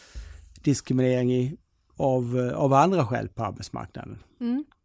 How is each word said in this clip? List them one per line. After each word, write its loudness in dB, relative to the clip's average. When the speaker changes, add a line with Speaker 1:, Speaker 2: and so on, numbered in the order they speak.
Speaker 1:
diskriminering 2
i, 0
av, 0
eh, -2
av 2
andra 4
skäl -4
på -6
arbetsmarknaden. -10
Speaker 2:
Mm. -4